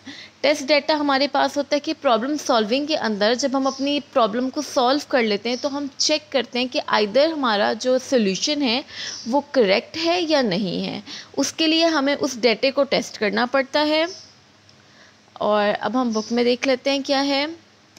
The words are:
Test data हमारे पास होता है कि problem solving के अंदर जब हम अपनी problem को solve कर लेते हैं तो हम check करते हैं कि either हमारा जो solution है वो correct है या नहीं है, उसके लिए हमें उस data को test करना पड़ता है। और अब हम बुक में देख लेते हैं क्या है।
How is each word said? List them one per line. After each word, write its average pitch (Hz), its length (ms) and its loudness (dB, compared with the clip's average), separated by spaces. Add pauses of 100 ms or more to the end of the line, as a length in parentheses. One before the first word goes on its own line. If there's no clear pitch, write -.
(420)
Test 294 220 2
data 294 300 2
हमारे 285 320 2
पास 277 300 0
होता 285 200 0
है 285 40 0
कि 311 120 -6
problem 269 440 0
solving 254 520 0
के - 60 0
अंदर 214 400 0
जब 254 220 0
हम 269 100 0
अपनी 277 340 -2
problem 247 480 0
को 294 140 -4
solve 269 480 2
कर 262 120 2
लेते 214 260 -2
हैं 247 100 -4
तो 294 100 -4
हम 277 220 -6 (100)
check 302 220 0 (100)
करते 240 260 -2
हैं 254 100 -2
कि 294 120 -4
either 220 520 2
हमारा 240 400 0
जो 254 260 0
solution 247 640 0
है 254 220 0 (440)
वो 277 160 0 (100)
correct 214 420 2
है 330 360 0
या 285 100 4
नहीं 185 420 -2
है, 190 180 -8 (360)
उसके 277 280 -2
लिए 330 200 4
हमें 285 280 0
उस 269 240 -4
data 233 320 2
को 277 140 0
test - 320 -2
करना 214 300 0
पड़ता 269 340 -2
है। 311 280 0 (1300)
और 208 280 2
अब 214 280 -2
हम 247 160 0
बुक 214 200 -4
में 240 120 2
देख 240 220 0
लेते 262 240 0
हैं 277 120 0
क्या 269 180 0
है। 285 360 -2 (420)